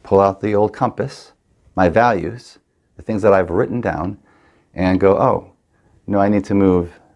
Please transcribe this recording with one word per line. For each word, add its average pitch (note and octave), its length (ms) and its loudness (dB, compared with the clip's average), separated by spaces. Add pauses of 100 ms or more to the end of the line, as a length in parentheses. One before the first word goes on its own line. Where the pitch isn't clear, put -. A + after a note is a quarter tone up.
pull G2 160 2
out G2 220 2
the G#2 140 -2
old G#2+ 180 0
compass, - 600 -8 (420)
my F#2 140 2
values, G#2+ 720 -2 (380)
the - 60 -20
things A2 180 -6
that G2+ 120 4
I've F2+ 180 0
written A2+ 300 -2
down, F#2 360 -6 (560)
and F#2 260 -2
go, F#2+ 180 4
"Oh, A2+ 360 -2 (540)
no, G2+ 120 -2
I G2 100 2
need G#2 160 -2
to G2+ 100 -4
move F#2 440 0 (160)